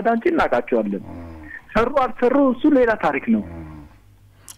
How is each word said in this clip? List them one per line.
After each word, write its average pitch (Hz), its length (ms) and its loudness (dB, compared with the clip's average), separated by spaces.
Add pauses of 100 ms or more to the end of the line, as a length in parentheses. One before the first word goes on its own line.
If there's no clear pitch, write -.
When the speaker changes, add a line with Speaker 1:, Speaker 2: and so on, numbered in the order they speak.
Speaker 1:
ዳንቼ 226 260 0
እናውቃቸዋለን። 117 760 0
Speaker 2:
እህ። - 460 -16 (200)
Speaker 1:
ሰሩ 233 200 0 (100)
አልሰሩ 247 360 0 (120)
እሱ 240 240 -2
ሌላ 247 260 4
ታሪክ - 300 -2
ነው። 220 180 2
Speaker 2:
እህ። 82 200 -14 (920)